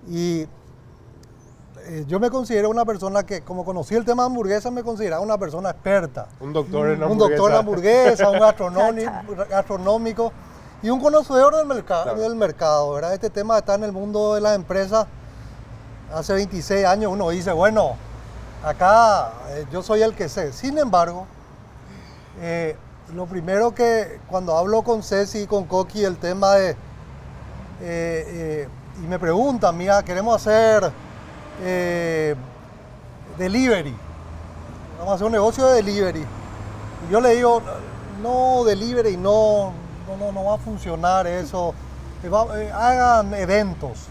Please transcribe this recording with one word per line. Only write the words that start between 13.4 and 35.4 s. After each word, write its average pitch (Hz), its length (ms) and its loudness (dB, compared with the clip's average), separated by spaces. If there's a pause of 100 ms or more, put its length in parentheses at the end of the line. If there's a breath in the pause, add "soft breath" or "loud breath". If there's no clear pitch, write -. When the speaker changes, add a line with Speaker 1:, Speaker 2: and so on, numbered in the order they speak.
Speaker 1:
está 202 180 0
en 208 100 -2
el 208 60 -4
mundo 208 440 -2
de 208 60 0
las 208 140 2
empresas 196 520 -2 (1040 loud breath)
hace 160 200 -4
veintiséis 196 520 0
años, 196 260 2
uno 190 180 -2
dice, 180 220 -2
"Bueno, 175 440 2 (680)
acá, 185 680 4 (180)
eh, 147 220 -8
yo 175 100 -6
soy 214 220 2
el 220 100 2
que 185 160 -6
sé". 147 240 -6
Sin 277 240 -6
embargo, 185 480 0 (1120 loud breath)
eh, 170 360 -4 (380)
lo 180 120 -8
primero 190 500 0
que 226 440 0 (100)
cuando 180 280 -2
hablo 214 260 2
con 220 200 0
Ceci 202 360 -2
y 202 80 -6
con 202 180 -2
Coqui, 185 400 -2
el 180 120 -2
tema 196 380 2
de, 190 160 4
eh, 131 40 -4 (1040)
eh, 165 840 -6 (360)
y 156 40 -8
me 180 120 -4
preguntan, 185 580 2
"Mira, 196 260 2
queremos 196 320 0
hacer, 214 560 4 (720)
eh, 170 720 -2 (1040)
delivery, 185 580 0 (1040)
vamos 185 140 -2
a - 20 2
hacer 190 100 -2
un 220 80 2
negocio 226 340 4